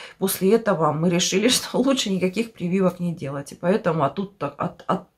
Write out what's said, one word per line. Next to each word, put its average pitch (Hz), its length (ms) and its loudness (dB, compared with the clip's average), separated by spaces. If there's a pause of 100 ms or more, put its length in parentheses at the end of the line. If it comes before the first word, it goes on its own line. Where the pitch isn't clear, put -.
(180)
после 190 360 2
этого 170 400 2
мы 160 160 0
решили, 180 400 2
<laughs> - 0 -
что - 300 0
лучше 262 300 2
никаких 190 440 -2
прививок 180 480 0
не 175 120 -2
делать. 139 380 -8
И - 40 -18
поэтому 175 480 0
от - 120 0
тут 196 220 -6
так, 143 200 -6
от, - 300 -6
от 185 300 -4